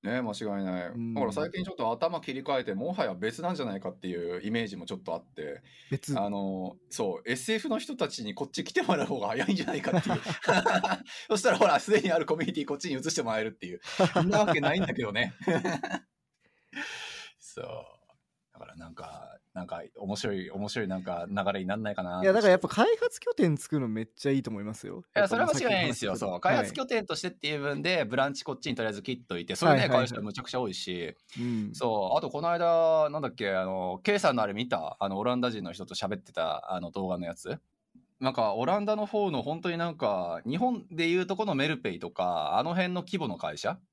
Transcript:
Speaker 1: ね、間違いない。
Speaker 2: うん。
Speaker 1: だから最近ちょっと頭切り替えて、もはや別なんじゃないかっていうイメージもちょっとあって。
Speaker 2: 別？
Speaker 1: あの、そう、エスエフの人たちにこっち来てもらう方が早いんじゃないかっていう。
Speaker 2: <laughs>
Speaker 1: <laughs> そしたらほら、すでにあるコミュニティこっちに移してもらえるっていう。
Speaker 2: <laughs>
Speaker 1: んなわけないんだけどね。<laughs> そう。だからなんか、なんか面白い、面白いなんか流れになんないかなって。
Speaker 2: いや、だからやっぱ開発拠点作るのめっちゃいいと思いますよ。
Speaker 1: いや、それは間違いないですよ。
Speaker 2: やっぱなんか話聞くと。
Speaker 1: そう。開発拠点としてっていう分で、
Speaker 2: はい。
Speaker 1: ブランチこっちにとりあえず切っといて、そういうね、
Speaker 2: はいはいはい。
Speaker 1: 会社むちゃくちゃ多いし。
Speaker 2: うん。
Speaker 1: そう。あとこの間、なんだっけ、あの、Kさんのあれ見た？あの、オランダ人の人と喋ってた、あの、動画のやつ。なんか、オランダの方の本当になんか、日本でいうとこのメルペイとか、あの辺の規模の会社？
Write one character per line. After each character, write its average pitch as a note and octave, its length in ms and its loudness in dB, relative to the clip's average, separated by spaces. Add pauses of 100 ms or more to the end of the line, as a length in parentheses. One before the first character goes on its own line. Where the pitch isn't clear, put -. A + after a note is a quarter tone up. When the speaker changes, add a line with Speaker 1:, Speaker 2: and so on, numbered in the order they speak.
Speaker 1:
ね、 A#2+ 200 -2
間 A2+ 100 -2
違 G2+ 300 -4
い - 20 -2
な F2+ 220 -2
い。 - 20 -8
Speaker 2:
う A#2+ 80 -10
ん。 A#2 160 -4
Speaker 1:
だ A2+ 80 -2
か B2+ 60 2
ら G#2 60 -2
最 D3+ 180 -2
近 F3+ 120 -6
ち F3+ 60 -6
ょ F#3 60 -8
っ - 20 -12
と A#2 160 0
頭 E3 300 -2
切 C#3+ 100 -6
り C3+ 100 -6
替 C3+ 180 2
え A#2+ 40 -6
て、 G#2+ 80 -2
も D#3 220 -2
は D3 100 0
や G2+ 100 -2
別 A2 280 -4
な F3 100 -2
ん - 20 -2
じ D3+ 80 -4
ゃ B2+ 40 -2
な G2 100 -4
い G2 40 -6
か F#2+ 100 -6
っ F2+ 80 -16
て F#2 100 -8
い F2 300 -4
う - 40 -6
イ G#2+ 80 -4
メ A#2 140 0
ー - 20 -4
ジ F#2+ 120 -8
も E2+ 80 -12
ち - 80 -6
ょ - 20 -8
っ F#2 60 -12
と F2 120 -4
あ E2+ 40 -4
っ - 80 -12
て。 D2 340 -10 (300)
Speaker 2:
別？ C3+ 280 -2
Speaker 1:
あ G2+ 120 0
の、 F#2+ 480 -4 (100)
そ F#2+ 300 -2
う、 - 120 -6
エ B2+ 60 2
ス - 160 -2
エ A3 60 2
フ D4 100 -4
の A3 100 0
人 C#4+ 180 -8
た D3+ 120 0
ち B2 160 -8
に G#2 100 -6
こ - 120 -4
っ - 40 -16
ち - 140 -6
来 - 80 -10
て F4+ 80 4
も F#3+ 160 4
ら C#3 80 2
う - 20 -4
方 C3 140 -2
が G2+ 80 -2
早 A#2+ 180 0
い G#3 60 2
ん F#3+ 40 4
じ - 80 0
ゃ - 20 -2
な - 80 -2
い D3 80 -2
か - 160 4
っ D#3 40 2
て - 60 -2
い F3+ 80 2
う。 - 40 0 (280)
Speaker 2:
<laughs> G3 480 4
Speaker 1:
<laughs> - 320 -14
そ G#3+ 80 4
し G3 60 0
た A#3+ 80 6
ら F#3+ 80 4
ほ G#3 80 8
ら、 D3 120 8
す - 120 0
で G3+ 100 8
に F#3+ 100 2
あ E3 80 6
る D#3+ 60 2
コ D#3 120 2
ミ D#3+ 80 -2
ュ - 20 0
ニ - 80 -2
テ D3+ 80 -2
ィ C#3 40 -4
こ C#3+ 100 -2
っ - 20 -10
ち F3 100 -6
に C#3+ 60 0
移 C3 160 -2
し D#3 40 -2
て D#3 80 0
も A2+ 100 0
ら A2 80 2
え A2 40 0
る A2+ 40 -2
っ G#2+ 40 -6
て - 140 -12
い F2 80 -8
う。 - 60 -10 (200)
Speaker 2:
<laughs> F3 240 4
Speaker 1:
ん F#3 60 2
な G#3 140 6
わ F3+ 100 2
け D3 80 0
な D3+ 120 2
い F#3+ 60 2
ん F3+ 60 2
だ - 80 -4
け B2+ 80 -2
ど G#2 100 -2
ね。 A#2+ 280 0
<laughs> - 680 -2 (1300)
そ - 220 -16
う。 - 60 -8 (840)
だ - 60 -20
か - 80 -16
ら - 100 -20
な E2 140 -16
ん D#2 40 -18
か、 - 440 -16 (160)
な F#2 100 -8
ん - 20 -12
か E2+ 160 -8 (140)
面 G2+ 200 -4
白 G#2 180 -2
い、 F#2 160 -6
面 G2+ 180 -6
白 A2+ 160 -2
い F#2+ 40 -4
な F#2 100 -2
ん F#2 40 -6
か F2 260 -4
流 G2+ 240 0
れ F#2+ 80 -2
に F#2 60 -4
な G2 100 -2
ん A2+ 60 -4
な G#2+ 100 -4
い - 20 -4
か - 80 -2
な F2 160 -4
っ - 20 -2
て。 F#3+ 60 4
Speaker 2:
い - 20 8
や、 F#3+ 60 8
だ A3+ 60 6
か G#3+ 60 6
ら F#3 60 10
や F#3 60 10
っ - 20 2
ぱ - 80 -4
開 A3+ 180 4 (120)
発 A#4+ 200 -2
拠 A#4+ 140 -4
点 E3+ 240 4
作 - 200 -4
る C#3+ 40 2
の B2 80 0
め A2 140 -2
っ A2 120 -8
ち - 140 -2
ゃ C#3 40 4
い C3+ 80 4
い - 20 -8
と A2+ 80 -6
思 G#2 100 -4
い G2+ 40 -6
ま G#2+ 100 -6
す - 120 -14
よ。 F#2+ 160 -10 (140)
Speaker 1:
い - 20 4
や、 G3+ 80 6
そ G#3+ 100 2
れ B3 60 4
は F4 60 4
間 D4+ 100 2
違 F4 40 0
い - 20 0
な G3 180 4
い D#3+ 40 2
で B2+ 80 0
す - 100 -4
よ。 G2+ 80 0
Speaker 2:
や F2 40 0
っ - 40 -2
ぱ A2 60 0
な F2+ 100 0
ん F2 40 -4
か F#3 100 4
話 A3+ 40 6
聞 - 20 4
く - 20 4
と。 A3 80 2
Speaker 1:
そ - 0 -
う。 - 0 -
開 - 0 -
発 F3+ 80 -6
拠 C4 120 -4
点 A3+ 200 0
と D#3+ 100 -2
し - 60 -6
て F#3+ 60 -2
っ - 40 -2
て - 160 -6
い D3+ 80 0
う C#3+ 40 -2
分 C#3+ 220 -2
で、 F3+ 140 2
Speaker 2:
は D#3 60 2
い。 - 20 2
Speaker 1:
ブ A2+ 120 -2
ラ C3+ 120 4
ン C#3 60 -4
チ - 100 -10
こ D3 80 -4
っ B2 80 -6
ち - 80 -6
に A#2+ 80 0
と A#2 60 -2
り A2 60 2
あ - 20 0
え - 20 -4
ず G#2 100 -6
切 C3 100 -4
っ - 140 -8
と F2+ 120 -4
い E2+ 80 -6
て、 F#2+ 100 -2
そ F3 100 2
う D#3+ 40 8
い - 20 10
う C#3 40 8
ね、 C3 40 6
Speaker 2:
は C3 60 4
い - 20 2
は C3 60 4
い C3 60 8
は B2+ 40 4
い。 A#2+ 40 -2
Speaker 1:
会 A#2+ 60 -6
社 A2 60 -4
む G#2 140 -4
ち - 40 -6
ゃ B2 40 -8
く - 80 -12
ち - 40 -8
ゃ B2+ 60 0
多 A#2 80 0
い F#2 60 -4
し。 F2 420 -6 (220)
Speaker 2:
う A#2+ 40 -4
ん。 A2+ 320 -2
Speaker 1:
そ A2 400 0
う。 D3+ 40 4
あ - 20 4
と D#3 80 -4
こ D3 140 -4
の E3+ 80 0
間、 E3 600 6
な D3 80 -4
ん D3+ 40 -2
だ B2+ 80 -2
っ - 40 -18
け、 G2+ 160 0
あ F#2+ 140 2
の、 F#2 400 -2
K G#3 140 4
さ F3+ 140 6
ん B2 40 2
の A2+ 60 4
あ G#2+ 40 4
れ G2+ 60 -2
見 A#2 160 -2
た？ D#2+ 320 -2
あ G2 80 0
の、 F#2+ 100 -2
オ G#2+ 60 0
ラ B2 100 4
ン B2 60 0
ダ B2 100 2
人 G#2+ 140 -6
の E2+ 80 -8
人 F2+ 140 -10
と F#2 80 -12
喋 G2 220 -4
っ - 20 -10
て - 140 -20
た、 E2 400 -2
あ F2+ 60 -2
の、 E2+ 120 -8
動 F#2+ 180 -4
画 F2+ 80 0
の F2 80 -6
や E2+ 100 -6
つ。 - 240 -8 (600)
な C3 100 2
ん - 40 -10
か、 A2 200 2
オ A#2 120 0
ラ F#3 120 2
ン G#3 60 -2
ダ G#3+ 100 2
の G#3 120 -2
方 G3+ 240 0
の C#3 120 -2
本 D#3 200 -4
当 F3+ 80 0
に E3+ 80 -2
な E3+ 120 0
ん D#3 60 -10
か、 F2+ 500 0
日 C#3+ 120 -2
本 A#3+ 320 0
で E3 180 0
い F3 100 4
う F3+ 80 0
と F#3+ 80 -2
こ G#3 120 -2
の F3 80 0
メ C#3 120 2
ル D#3+ 120 0
ペ G2 140 -2
イ E2+ 60 -6
と F2 120 -8
か、 E2+ 480 0
あ A#2+ 40 2
の E3+ 120 -2
辺 F3+ 160 0
の F3+ 100 -2
規 F#3 160 -6
模 D#3+ 100 -2
の F2 120 -4
会 D2+ 180 -4
社？ D3+ 240 -2 (120)